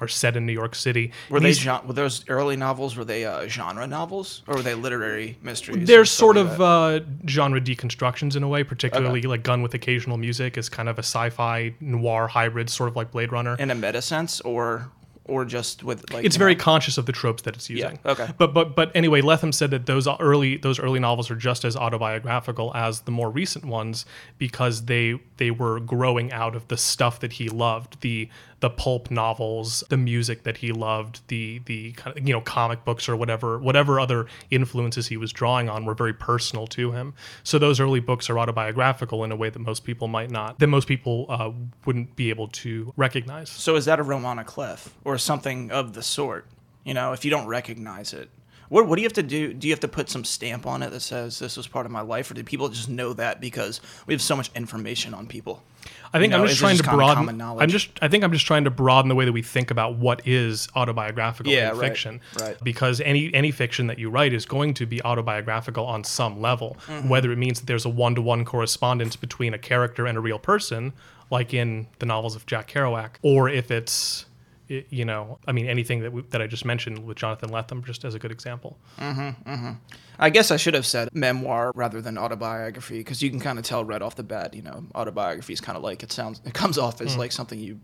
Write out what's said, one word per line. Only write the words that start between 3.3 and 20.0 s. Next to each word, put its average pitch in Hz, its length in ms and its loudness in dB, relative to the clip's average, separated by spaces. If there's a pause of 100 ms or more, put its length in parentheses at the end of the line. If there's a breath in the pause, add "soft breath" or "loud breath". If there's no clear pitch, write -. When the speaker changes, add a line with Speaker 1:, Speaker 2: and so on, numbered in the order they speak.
Speaker 2:
genre 107 400 -6
novels? 170 580 -8
Or 143 100 -4
were 131 60 0
they 120 140 -2
literary 113 680 -4
mysteries 175 460 -4
Speaker 1:
They're 233 120 12
Speaker 2:
and 220 80 10
stuff - 120 0
Speaker 1:
sort 220 160 10
Speaker 2:
like 196 120 6
Speaker 1:
of, 165 100 -2
Speaker 2:
that? 180 60 4
Speaker 1:
uh, 165 360 6 (280)
genre 139 340 2
deconstructions 127 760 -2
in 143 80 0
a 143 60 0
way, 143 160 2
particularly, 127 540 0
Speaker 2:
Okay. 123 100 -2
Speaker 1:
like, 117 140 -2
Gun 123 180 2
with 120 120 -2
Occasional 123 440 -2
Music 120 400 -2
is 113 100 -4
kind 117 220 -4
of 110 80 -4
a 110 60 -4
sci-fi 117 760 -2
noir 117 480 0
hybrid, 117 420 2
sort 120 200 -2
of 117 80 -6
like 117 140 -4
Blade 117 200 -4
Runner. 120 260 -2
Speaker 2:
In 139 140 -2
a 123 40 -2
meta 110 260 -2
sense, - 400 -4
or, 117 500 -2 (340)
or 131 180 -2
just 120 400 -6
with, 123 300 -8
like, 120 100 -2
Speaker 1:
It's 165 140 4
Speaker 2:
you - 20 4
Speaker 1:
very 190 160 8
Speaker 2:
know? 175 80 -2
Speaker 1:
conscious 160 340 4
of 123 80 0
the 131 60 0
tropes 117 320 -2
that 110 120 -6
it's - 140 -12
Speaker 2:
Yeah, 117 140 -4
Speaker 1:
using. - 220 -8
Speaker 2:
okay. 131 320 0
Speaker 1:
But, 156 160 6
but, 160 240 4
but 165 180 2
anyway, 156 260 6
Lethem 156 320 4
said 143 180 0
that 127 140 -2
those 135 220 2